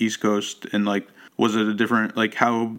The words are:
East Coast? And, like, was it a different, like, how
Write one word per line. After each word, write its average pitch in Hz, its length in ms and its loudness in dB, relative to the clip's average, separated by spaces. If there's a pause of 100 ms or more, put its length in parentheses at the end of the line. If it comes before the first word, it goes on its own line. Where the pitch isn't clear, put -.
East 110 180 -2
Coast? 104 520 -2
And, 104 120 2
like, 101 240 -2 (280)
was 110 200 2
it 110 100 2
a 107 80 -2
different, 110 420 0
like, 110 180 0
how 117 320 2 (120)